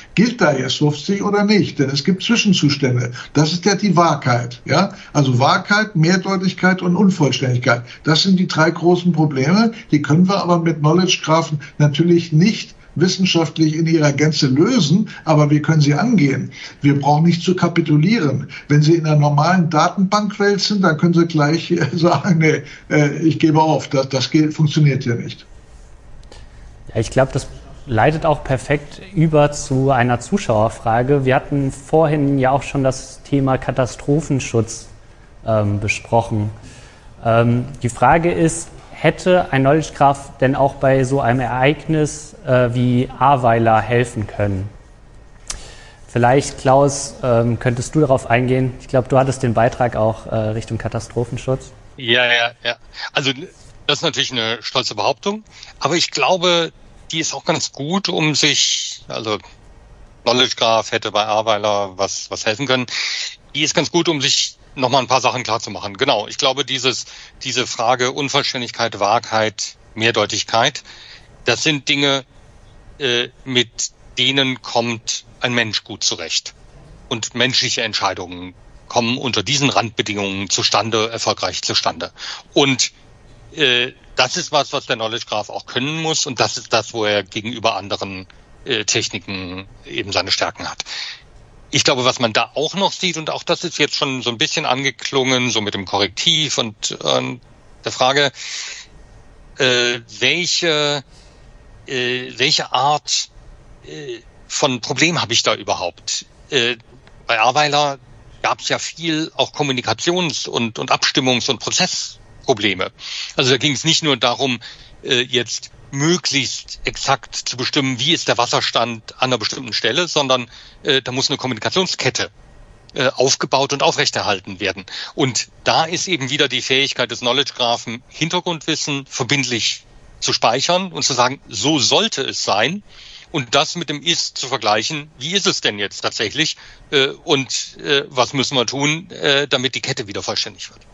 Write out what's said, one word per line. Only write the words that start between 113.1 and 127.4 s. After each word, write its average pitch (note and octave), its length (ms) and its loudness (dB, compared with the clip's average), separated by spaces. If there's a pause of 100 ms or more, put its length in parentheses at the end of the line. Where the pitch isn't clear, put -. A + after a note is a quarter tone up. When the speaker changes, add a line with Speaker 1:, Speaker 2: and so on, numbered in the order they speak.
Speaker 3:
Also C3+ 160 2
da C3+ 60 4
ging's C3+ 260 -2
nicht D#3+ 180 2
nur C#3+ 160 0
darum, A#2+ 420 0 (440)
äh, B2 180 0
jetzt B2 480 -4 (220)
möglichst C#3 920 -4
exakt - 520 -4
zu - 220 -8
bestimmen, C3 420 -2
wie B2 140 0
ist - 140 -4
der B2+ 100 2
Wasserstand A#2+ 800 -2
an C3 120 0
einer B2 80 0
bestimmten A2 360 -6
Stelle, C#3+ 340 -2
sondern, C3 400 0 (360)
äh, C3+ 180 2
da B2 100 -8
muss B2+ 180 -2
eine C#3 80 -4
Kommunikationskette, B2 920 -2 (640)
äh, B2+ 220 0
aufgebaut C3+ 580 0
und C#3+ 100 -2
aufrechterhalten G2+ 760 -2
werden. F#2+ 260 -6 (300)
Und C3 340 -2 (140)
da B2+ 220 2
ist E3 220 -6
eben C3+ 220 -4
wieder C#3+ 180 0
die B2+ 140 -4
Fähigkeit C3 500 0
des A#2 80 -10
Knowledge B2 360 -2